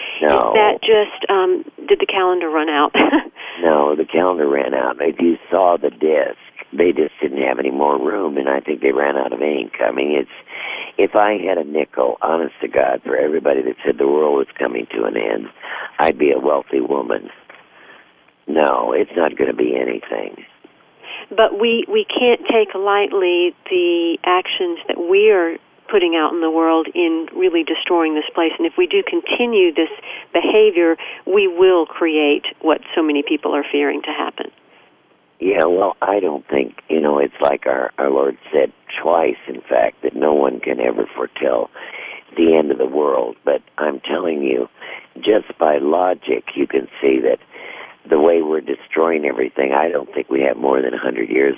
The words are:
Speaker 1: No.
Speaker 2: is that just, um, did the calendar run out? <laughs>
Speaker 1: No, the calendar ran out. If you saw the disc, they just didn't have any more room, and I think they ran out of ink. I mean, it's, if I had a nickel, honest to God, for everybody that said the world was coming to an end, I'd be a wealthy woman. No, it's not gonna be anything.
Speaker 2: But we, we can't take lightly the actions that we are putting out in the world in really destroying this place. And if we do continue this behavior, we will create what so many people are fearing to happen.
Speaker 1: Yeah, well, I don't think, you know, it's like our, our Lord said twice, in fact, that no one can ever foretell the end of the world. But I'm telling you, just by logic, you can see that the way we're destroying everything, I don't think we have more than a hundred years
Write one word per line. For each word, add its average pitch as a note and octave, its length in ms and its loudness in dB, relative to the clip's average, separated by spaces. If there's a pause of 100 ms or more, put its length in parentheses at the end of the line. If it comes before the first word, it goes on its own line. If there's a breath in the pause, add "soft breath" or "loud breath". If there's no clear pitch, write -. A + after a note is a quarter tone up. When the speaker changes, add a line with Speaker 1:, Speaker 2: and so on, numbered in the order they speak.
(220 loud breath)
Speaker 1:
No. D3+ 80 4
Speaker 2:
is - 260 2
that G#3+ 240 4
just, G#3 500 0
um, F#3 360 0 (200)
did G3+ 140 4
the G3+ 60 -2
calendar F3+ 440 0
run D#3 200 0
out? D3 260 0
<laughs> D4 80 4 (580 loud breath)
Speaker 1:
No, D2+ 320 4
the D2+ 120 0
calendar E2 420 0
ran C2+ 260 0
out. C2 280 -2
If D2+ 180 -2
you E2+ 160 2 (160)
saw F2+ 240 4
the D2 140 -2
disc, D2+ 500 0 (320)
they E2 220 2
just D2+ 180 -2 (100)
didn't C#2 200 -4
have C2 180 -2
any C2 120 -2
more C#2+ 280 0
room, D#2 380 -2
and C2+ 100 -2
I C#2 140 0
think D2+ 180 -6
they C#2 140 2
ran C#2 240 0
out B1+ 160 -2
of A#1+ 80 -6
ink. C#2+ 400 -2
I A1+ 100 0
mean, C2+ 200 -2
it's, C#2+ 180 -2 (680 loud breath)
if F#2+ 160 0
I G#2+ 200 4
had F2+ 240 -2
a D#2 80 -2
nickel, C#2 560 -2
honest D#2+ 400 -2
to - 80 -6
God, C2 340 0
for C2 140 -2
everybody C#2+ 460 0
that B1 120 -4 (100)
said C2 120 0
the C#2 100 2
world D2 300 2
was C2+ 100 -2 (100)
coming A#1+ 340 -4
to A1 120 -4
an G#1 140 -4
end, G#1+ 300 -4 (520 loud breath)
I'd D2+ 180 2
be C#2+ 140 4
a C2 80 2
wealthy C#2 400 0
woman. A#1+ 500 -4 (1200 loud breath)
No, C2+ 460 2
it's F#2 200 0
not E2+ 220 0
gonna C2 160 0
be B1 240 0
anything. A1 680 -6 (840 loud breath)
Speaker 2:
But G3+ 300 2
we, A#3 300 2
we G#3+ 160 0
can't A#3+ 420 2
take G#3+ 260 2
lightly F#3 800 0 (160)
the F3 540 0
actions F3+ 640 -2
that - 100 -4
we G3 340 4
are E3+ 260 0 (340)
putting F3 240 2
out D#3 160 0
in F3 100 -4
the D#3+ 100 0
world D#3+ 420 2
in E3 420 0
really E3+ 280 0
destroying D#3+ 500 0
this D3+ 220 -4
place. E3 240 0
And E3 80 0
if D#3+ 100 -4
we F3+ 80 4
do G3 160 0
continue F#3 720 0
this D#3+ 160 0 (420 loud breath)
behavior, F3 640 4 (300 loud breath)
we G3 220 2
will F3 400 4
create D3+ 580 0 (160)
what D#3 200 2 (140)
so E3 60 2
many D3 260 0
people D3 280 -2
are D3 160 -2
fearing C#3+ 320 0
to D#3 80 -8
happen. - 400 -8 (880 soft breath)
Speaker 1:
Yeah, F2 260 2
well, F2+ 360 0
I G2+ 180 0
don't D#2 280 -4
think, C2+ 300 -4 (120)
you D#2+ 100 0
know, D2 180 2
it's C#2+ 240 -2
like C#2+ 240 0
our, B1+ 320 -2
our C#2 140 0
Lord C2+ 260 0 (160)
said C2+ 180 2 (300)
twice, E2 360 2 (100)
in B1+ 140 -12
fact, A#1 420 0
that - 120 -4
no D2+ 180 2
one C2+ 260 2
can B1+ 200 -4
ever A#1 360 -2
foretell B1+ 560 -2 (640 loud breath)
the E2 180 4
end D2+ 160 2
of B1+ 60 0
the B1+ 80 0
world. C2 580 0
But C#2 200 0 (160)
I'm D2 200 -2
telling D2+ 440 -4
you, B1+ 240 0 (480 loud breath)
just - 420 0
by D2+ 220 2
logic, D#2 640 0 (120)
you C#2+ 120 0
can C2 200 -2 (140)
see C2 200 2
that A1+ 180 0 (680 loud breath)
the D#2+ 120 2
way E2 240 4
we're D#2 180 -2
destroying D#2+ 640 -2
everything, C2+ 480 -2
I D2+ 160 2
don't C#2+ 240 -4
think C#2 160 -4
we C2+ 120 0
have C2 160 0
more C2 260 2
than B1 100 -2
a A#1 60 -6
hundred A#1 300 -4
years C2+ 280 2